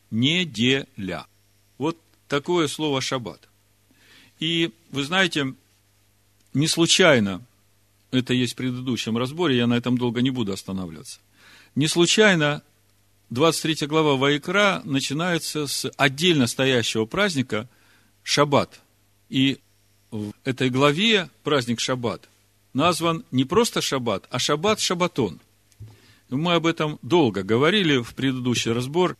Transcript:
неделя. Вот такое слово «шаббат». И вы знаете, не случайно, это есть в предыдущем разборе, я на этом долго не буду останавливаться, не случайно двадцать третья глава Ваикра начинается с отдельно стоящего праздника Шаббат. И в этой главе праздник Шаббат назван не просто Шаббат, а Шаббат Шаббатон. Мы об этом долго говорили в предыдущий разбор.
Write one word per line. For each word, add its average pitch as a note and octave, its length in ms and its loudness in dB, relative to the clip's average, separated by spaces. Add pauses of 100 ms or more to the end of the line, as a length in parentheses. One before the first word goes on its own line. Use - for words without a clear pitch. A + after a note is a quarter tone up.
(100)
неделя. B2 1160 -2 (500)
Вот D#3 220 -4 (280)
такое D#3+ 400 -2
слово C#3+ 360 -4
«шаббат». A#2 480 -8 (880)
И E3 320 -2 (180)
вы C#3 140 -6
знаете, D#3 500 0 (1000)
не D3 140 2
случайно, C#3+ 760 4 (680)
это B2+ 200 -2
есть B2+ 220 0
в - 20 -20
предыдущем B2 640 -4
разборе, C3+ 400 0
я A#2+ 80 2
на A#2+ 80 2
этом B2 240 0
долго A#2+ 240 -2
не C3+ 80 0
буду A2+ 240 -4
останавливаться, F#2 680 -12 (540)
не C#3 120 0
случайно E3+ 760 4 (680)
двадцать D3+ 320 2
третья D#3 240 -2
глава D3+ 300 2
Ваикра E3 680 0
начинается D3+ 840 -4
с - 320 -6
отдельно C#3+ 480 2
стоящего A#2+ 580 0
праздника C3+ 640 -4 (540)
Шаббат. C#3+ 580 0 (480)
И C3+ 300 0 (520)
в G#2 220 -8 (120)
этой C3 260 -2
главе D3+ 580 2 (160)
праздник A#2+ 360 0
Шаббат A#2+ 480 -4 (440)
назван D#3+ 580 0
не B2+ 140 0
просто F#3+ 380 0
Шаббат, A#2 480 -2
а B2+ 80 -4
Шаббат E3 420 0
Шаббатон. E3+ 600 -2 (880)
Мы E3 240 0
об D#3+ 120 2
этом D#3+ 360 -2
долго A#2+ 400 2
говорили D3 560 2
в A#2+ 160 -6
предыдущий B2+ 580 -2
разбор. C#3 480 -2